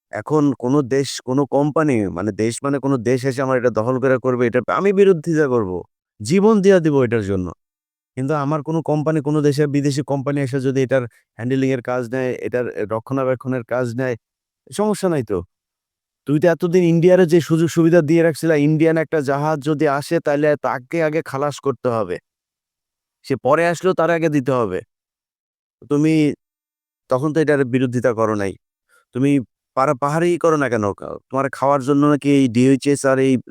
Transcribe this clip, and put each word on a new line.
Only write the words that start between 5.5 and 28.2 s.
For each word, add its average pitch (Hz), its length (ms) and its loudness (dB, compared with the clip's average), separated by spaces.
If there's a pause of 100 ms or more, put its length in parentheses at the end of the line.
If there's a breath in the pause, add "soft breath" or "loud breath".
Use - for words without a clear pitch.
জীবন 190 400 2
দিয়া 190 200 6
দিব 156 220 0
এটার 113 220 0
জন্য। 92 240 -2 (680)
কিন্তু 135 180 -4
আমার 147 280 -2
কোনো 160 200 -4
কোম্পানি, 151 380 -2
কোনো 151 220 -2
দেশে 147 240 2
বিদেশি 143 360 -2
কোম্পানি 143 380 -4
এসে 139 200 -4
যদি 131 220 0
এটার 131 220 0 (280 soft breath)
হ্যান্ডেলিংয়ের 131 500 -2
কাজ 123 260 -4
নেয়, 127 260 -4
এটার 117 320 -4 (220)
রক্ষণাবেক্ষণের 127 760 -4
কাজ 123 300 -4
নেয়, 127 200 -4 (560)
সমস্যা 196 380 -2
নাই 147 160 0
তো। 101 140 -4 (880)
তুই 147 120 2
তো 175 80 2
এতদিন 175 360 2
ইন্ডিয়ারে 175 420 6
যে 165 140 4
সুযোগ 160 280 0
সুবিধা 165 340 4
দিয়ে 165 200 2
রাখছিলা, 160 340 0
ইন্ডিয়ান 156 420 2
একটা 160 220 -2
জাহাজ 143 420 -2
যদি 151 260 0
আসে, 143 320 -2
তাহলে 147 360 0
তাকে 127 460 -6
আগে 156 200 -2
খালাস 139 380 -6
করতে 131 280 -4
হবে। 104 280 -2 (1080)
সে 135 100 -2
পরে 147 300 2
আসলেও 175 280 0
তার 165 160 0
আগে 165 180 0
দিতে 139 240 -2
হবে। 104 260 -2 (1040)
তুমি 147 320 0 (960)
তখন 131 220 0
তো 151 80 -2
এটার 147 240 2
বিরোধিতা 123 480 0
করো 110 220 0